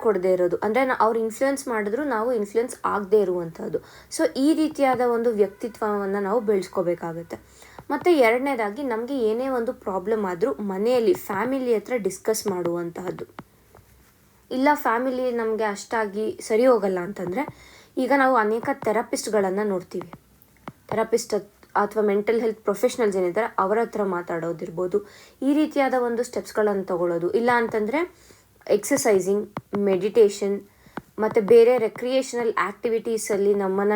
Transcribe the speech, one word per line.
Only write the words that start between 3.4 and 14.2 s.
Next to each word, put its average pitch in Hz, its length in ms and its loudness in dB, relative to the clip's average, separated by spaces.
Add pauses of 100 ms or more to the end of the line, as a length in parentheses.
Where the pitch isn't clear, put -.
So - 260 -2
ಈ 285 160 4
ರೀತಿಯಾದ 269 480 0
ಒಂದು 233 280 2
ವ್ಯಕ್ತಿತ್ವವನ್ನ 208 880 -2
ನಾವು 202 220 0
ಬೆಳೆಸ್ಕೋಬೇಕಾಗತ್ತೆ. 175 960 -2 (520)
ಮತ್ತೆ 349 240 2
ಎರಡನೇದಾಗಿ 247 720 2
ನಮ್ಗೆ 240 360 -4
ಏನೇ 233 280 0
ಒಂದು 247 260 -2
ಪ್ರಾಬ್ಲಮ್ 202 520 -2
ಆದ್ರೂ 185 280 0
ಮನೆಯಲ್ಲಿ 208 600 2
ಫ್ಯಾಮಿಲಿ 240 640 -2
ಹತ್ರ 208 200 -4
ಡಿಸ್ಕಸ್ 214 520 -2
ಮಾಡುವಂತಹದ್ದು. 175 800 -4 (1300)